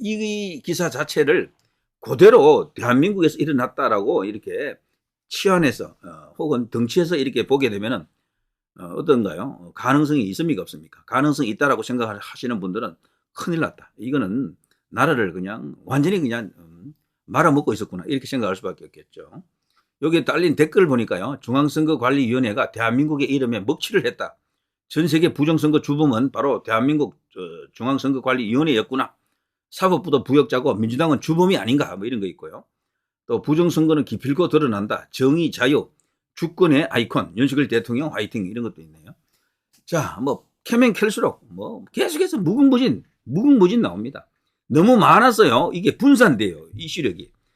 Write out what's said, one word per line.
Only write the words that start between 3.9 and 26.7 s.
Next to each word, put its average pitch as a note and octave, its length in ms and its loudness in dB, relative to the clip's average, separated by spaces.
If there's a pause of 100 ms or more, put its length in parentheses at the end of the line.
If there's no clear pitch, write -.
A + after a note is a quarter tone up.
이렇게 G#2 520 -8 (500)
치환해서, D#3+ 760 -2
어, D#2+ 360 -20
혹은 C3 300 -4
덩치해서 D#3+ 480 0
이렇게 B2 280 -2
보게 C3+ 240 2
되면은, G2+ 380 -6 (720)
어, F2+ 60 -16 (100)
어떤가요? A#2+ 640 -2
어, F2+ 160 -20
가능성이 C#3+ 540 2
있습니까? B2 340 -4
없습니까? - 420 -20
가능성이 C#3 440 0
있다라고 A2+ 340 -2
생각하시는 A#2 760 -6
분들은 F#2+ 360 -8 (380)
큰일 E3+ 260 -6
났다. - 380 -8
이거는 A2+ 580 -4 (340)
나라를 A#2+ 440 0
그냥 F#2+ 420 -12 (100)
완전히 D3+ 340 -2
그냥, A#2 380 -6
음, F2 380 -20 (300)
말아먹고 C#3+ 480 2
있었구나. F#2+ 340 -8
이렇게 C3+ 200 -6
생각할 G#2 280 -4
수밖에 F2 300 -12
없겠죠. D#2+ 580 -20 (580)
여기에 D#3+ 240 0
달린 D#3 300 0
댓글 D#3+ 320 4
보니까요. A#2 540 -2
중앙선거관리위원회가 C3 1300 0
대한민국의 C#3 580 -2
이름에 B2+ 320 -2
먹칠을 D#3+ 440 -4
했다. F#2+ 300 -6 (540)
전 D#3+ 180 -2
세계 D#3+ 260 2
부정선거 D3+ 480 2
주범은 C#3 500 0
바로 A#2 320 -2
대한민국, B2 520 -2 (220)